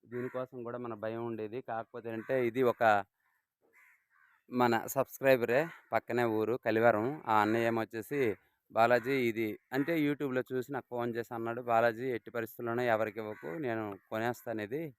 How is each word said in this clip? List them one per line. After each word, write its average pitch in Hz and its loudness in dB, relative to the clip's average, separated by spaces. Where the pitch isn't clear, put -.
దీనికోసం 127 -6
కూడా 120 -8
మన 120 -6
భయం 110 -6
ఉండేది. 110 -6
కాకపోతే 113 -8
అంటే 113 -2
ఇది 117 0
ఒక 120 2
మన 123 4
సబ్స్క్రైబరే, 127 2
పక్కనే 120 0
ఊరు 110 0
కలివరం. 110 4
ఆ 110 2
అన్నయ్య 113 2
ఏమొచ్చేసి, 113 -4
"బాలాజీ 120 4
ఇది," 113 0
అంటే 139 -2
యూట్యూబ్లో 143 -2
చూసి 127 -6
నాకు 127 -8
ఫోన్ 120 -4
చేసి 113 -6
అన్నాడు, 117 -4
"బాలాజీ 117 2
ఎట్టి 113 -6
పరిస్థితుల్లోనే 117 -4
ఎవరికి 110 0
ఇవ్వకు, 107 -10
నేను 117 -4
కొనేస్తాను 113 -4
ఇది 127 -6